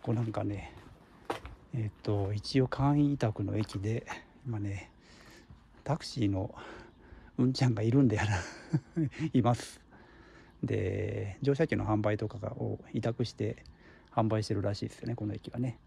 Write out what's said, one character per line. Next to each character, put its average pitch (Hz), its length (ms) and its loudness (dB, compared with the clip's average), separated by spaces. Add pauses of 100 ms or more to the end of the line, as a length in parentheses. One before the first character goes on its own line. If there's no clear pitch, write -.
こ 117 120 0
う - 20 2
な 117 80 0
ん 113 80 -2
か 104 120 -2
ね、 101 300 -6 (1000)
え 110 200 -2
っ - 60 -20
と、 101 320 0
一 104 260 0
応 127 80 4
簡 143 280 2
易 143 180 6
委 139 60 -2
託 104 240 0
の 101 120 -2
駅 104 220 -2
で、 107 300 -2 (400)
今 113 120 -2
ね、 98 300 -6 (920)
タ 139 120 0
ク - 80 -10
シ - 180 -4
ー 101 80 4
の 95 260 -2 (800)
う 127 80 6
ん 131 80 4
ち 131 100 2
ゃ 127 60 6
ん 113 60 2
が 107 80 -2
い 117 80 4
る 139 100 8
ん 131 60 8
だ 104 100 4
よ 101 80 0
な。 107 800 -2
<laughs> 156 260 -4
い 127 120 6
ま 120 100 6
す。 - 260 -6 (840)
で、 101 800 -2
乗 139 100 4
車 156 140 2
券 101 100 0
の 101 80 0
販 107 160 2
売 107 160 2
と 107 100 -2
か - 100 -8 (100)
を 107 320 -4 (140)
委 113 80 -2
託 113 240 0
し - 80 -10
て 110 300 -4 (480)
販 110 160 2
売 107 160 2
し - 40 -6
て 107 80 0
る 98 80 0
ら 101 100 0
し - 140 -6
い - 20 -6
で - 60 -14
す - 60 -14
よ - 60 -6
ね、 117 80 -2
こ 104 120 -6
の 104 80 -4
駅 - 160 -12
は - 80 -8
ね。 123 280 -4